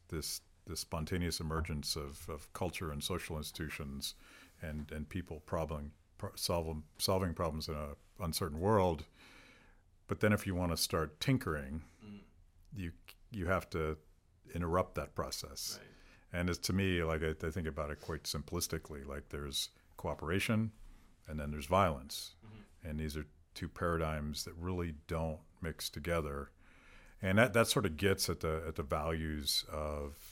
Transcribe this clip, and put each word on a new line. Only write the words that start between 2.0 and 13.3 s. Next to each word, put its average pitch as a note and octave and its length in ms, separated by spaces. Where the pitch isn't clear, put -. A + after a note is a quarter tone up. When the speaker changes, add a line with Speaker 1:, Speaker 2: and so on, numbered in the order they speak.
Speaker 1:
of D#2 240
culture F2 380
and D2 120
social F2 340
institutions C#2+ 800
and, D2+ 300
and D2+ 180
people E2+ 360
problem, D2+ 460
pro-, - 180
solve, E2 420
solving F#2 360
problems D#2 340
in D#2+ 80
a D2 140
uncertain D#2+ 360
world. F#2 460
But - 120
then G#2+ 140
if G2+ 120
you F#2+ 100
wanna F2 220
start D#2 420
tinkering, D#2 600
Speaker 2:
Mm. G#2 140
Speaker 1:
you, F2 160